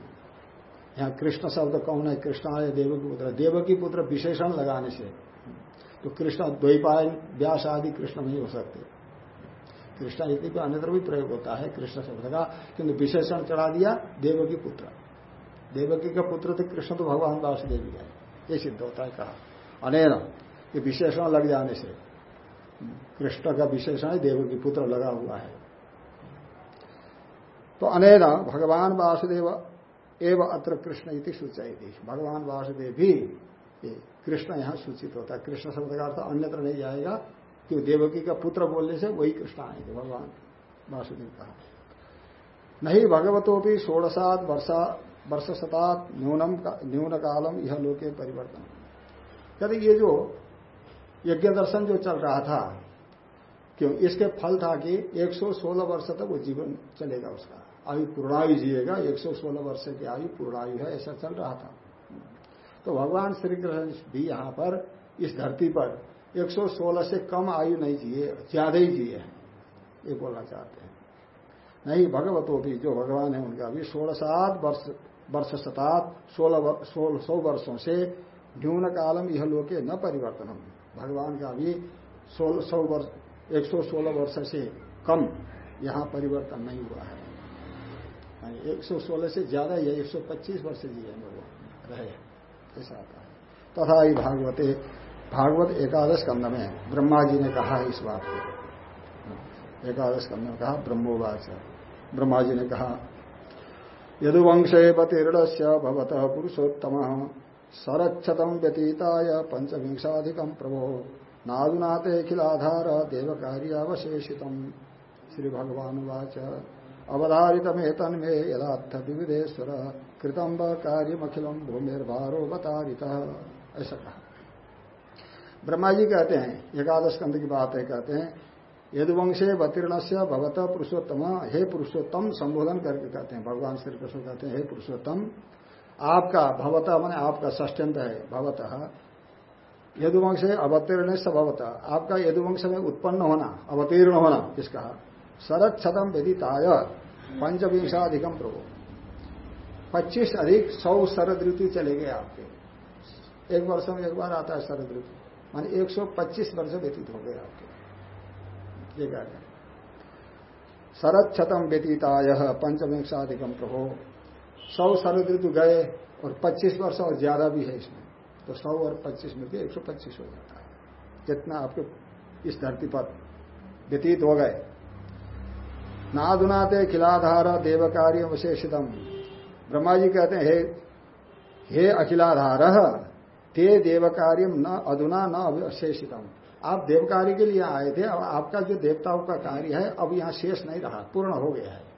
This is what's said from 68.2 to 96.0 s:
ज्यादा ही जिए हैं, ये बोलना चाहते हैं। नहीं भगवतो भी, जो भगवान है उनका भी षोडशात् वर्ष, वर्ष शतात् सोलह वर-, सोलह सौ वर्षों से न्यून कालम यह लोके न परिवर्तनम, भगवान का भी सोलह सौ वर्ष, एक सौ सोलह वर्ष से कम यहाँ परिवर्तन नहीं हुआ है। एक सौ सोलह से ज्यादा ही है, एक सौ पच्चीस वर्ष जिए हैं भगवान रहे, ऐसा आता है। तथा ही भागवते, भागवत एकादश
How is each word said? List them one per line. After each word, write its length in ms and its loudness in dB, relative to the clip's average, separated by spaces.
ज्यादा 260 2
ही 100 8
जिए 300 -4
हैं, 180 -16
ये 80 -8
बोलना 280 -10
चाहते 400 -16
हैं। 100 -20
नहीं 200 4
भगवतो 500 0
भी, 200 -4
जो 140 -2
भगवान 420 -2
है 80 -4
उनका 280 -8
भी 140 -8
षोडशात् 800 -2
वर्ष, 240 -4
वर्ष 240 -4
शतात् 760 -2
सोलह 260 4
वर-, 280 0
सोलह 340 -2
सौ 160 -2
वर्षों 420 -2
से 460 -2
न्यून 320 0
कालम 400 0
यह 140 -2
लोके 380 -2
न 80 -4
परिवर्तनम, 680 -6
भगवान 380 -6
का 120 -8
भी 380 -6
सोलह 240 0
सौ 160 -2
वर्ष, 280 0
एक 140 0
सौ 160 0
सोलह 300 -2
वर्ष 400 -4
से 100 -4
कम 200 4
यहाँ 240 -4
परिवर्तन 560 -4
नहीं 180 -10
हुआ 240 -12
है। 220 -16
एक 380 -8
सौ 160 -4
सोलह 280 -4
से 160 -4
ज्यादा 320 -2
ही 100 0
है, 140 0
एक 60 -4
सौ 140 -8
पच्चीस 440 -8
वर्ष 180 -10
जिए 100 -12
हैं 280 -14
भगवान 800 -16
रहे, 120 -10
ऐसा 160 -16
आता 240 -18
है। 60 -20
तथा 300 8
ही 100 10
भागवते, 600 2
भागवत 440 4
एकादश 420 4